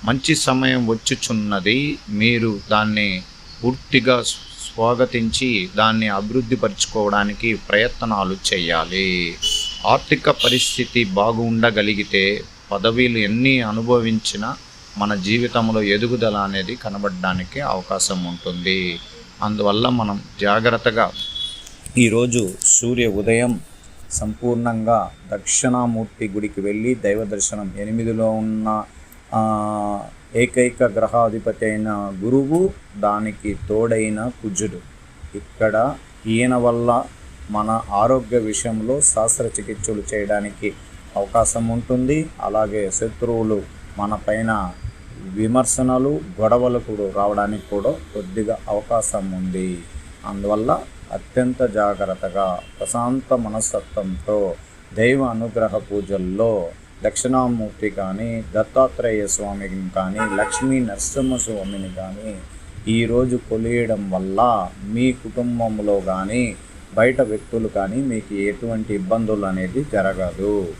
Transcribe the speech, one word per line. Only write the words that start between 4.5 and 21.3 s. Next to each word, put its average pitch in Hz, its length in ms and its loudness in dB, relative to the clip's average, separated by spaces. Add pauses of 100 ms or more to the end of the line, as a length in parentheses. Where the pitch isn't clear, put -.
స్వాగతించి 117 1040 2
దాన్ని 110 300 4
అభివృద్ధి 110 480 0
పరుచుకోవడానికి 104 1000 0
ప్రయత్నాలు 104 800 0 (180)
చేయాలి. 87 840 0 (520)
ఆర్థిక 135 420 2
పరిస్థితి 123 760 0
బాగుండగలిగితే 104 1400 2 (280)
పదవీలు 113 460 2
ఎన్ని 120 440 2
అనుభవించినా 113 920 0 (420)
మన 104 180 0
జీవితంలో 113 680 2
ఎదుగుదల 107 540 2
అనేది 98 380 -2
కనబడడానికి 95 840 -4
అవకాశం 92 680 -2
ఉంటుంది. 90 720 -2 (420)
అందువల్ల 104 480 2
మనం 107 320 0 (200)
జాగ్రత్తగా 110 680 2 (840)